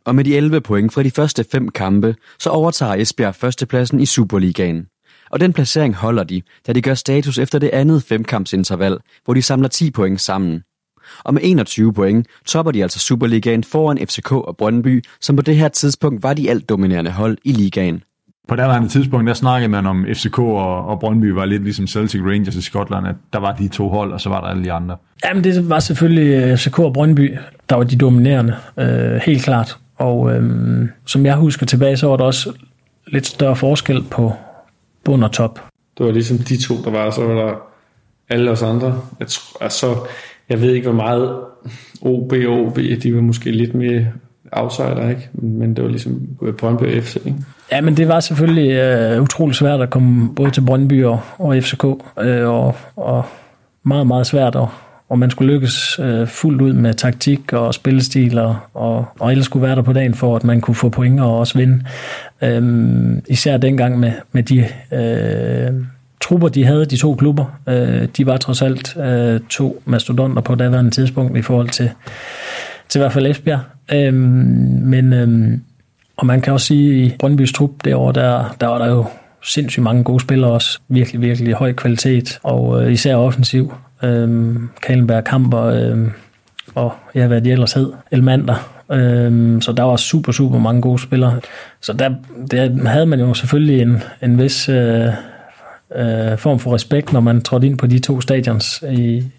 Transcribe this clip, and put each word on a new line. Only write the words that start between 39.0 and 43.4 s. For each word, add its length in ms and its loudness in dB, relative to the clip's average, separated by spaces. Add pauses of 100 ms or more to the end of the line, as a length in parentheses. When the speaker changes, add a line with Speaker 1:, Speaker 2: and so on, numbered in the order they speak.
Speaker 4:
Jeg 60 -10
tr-, 340 -12
altså, 360 -2 (520)
jeg 120 -2
ved 120 4
ikke, 140 -2
hvor 100 2
meget 400 -2 (640)
O 280 -2
B 40 -6
og 200 0
O 240 0
V, 260 -2
de 120 0
var 60 2
måske 300 0